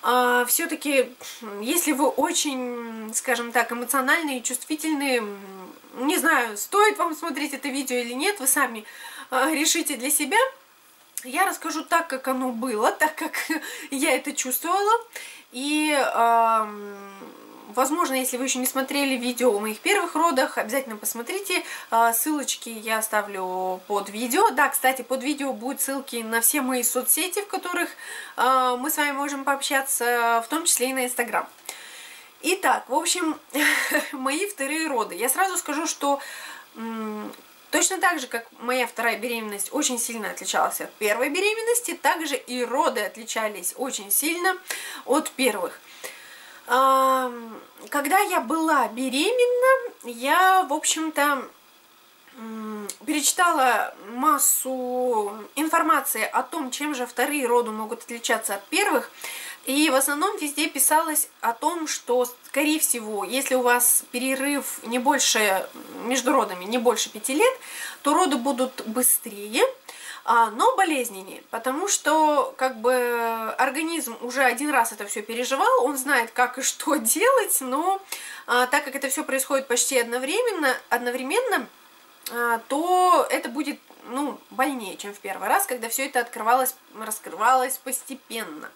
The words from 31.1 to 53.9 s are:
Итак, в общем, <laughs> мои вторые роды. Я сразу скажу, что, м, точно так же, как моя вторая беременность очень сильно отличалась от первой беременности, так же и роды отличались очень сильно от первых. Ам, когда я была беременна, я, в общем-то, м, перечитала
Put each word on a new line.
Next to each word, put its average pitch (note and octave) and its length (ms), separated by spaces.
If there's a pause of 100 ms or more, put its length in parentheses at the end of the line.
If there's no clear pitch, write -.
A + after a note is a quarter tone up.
Итак, D#4+ 460
в A#3 60
общем, E4 440 (140)
<laughs> D4 600
мои C#4+ 340
вторые D#4 420
роды. A3 260
Я G#3+ 140
сразу F#4 300
скажу, D4+ 280
что, C#4+ 340 (560)
м, A3 540 (400)
точно E4+ 280
так F4 200
же, B3+ 100
как A3+ 180 (140)
моя B3 260
вторая A3+ 320
беременность G#3+ 540
очень B3+ 260
сильно A3 320
отличалась - 500
от D3+ 140
первой A3 340
беременности, G#4+ 720
так D#4+ 260
же C#4 100
и B3 280
роды A#3+ 380
отличались A3 720
очень G#3+ 340
сильно F4 460 (480)
от - 280
первых. G#3 460 (880)
Ам, B3+ 960 (300)
когда D4 300
я F#4 200
была D4 480
беременна, A#4+ 1040 (120)
я, E4 640
в C4+ 40
общем-то, D4 720 (960)
м, A3 500 (160)
перечитала D4 880 (180)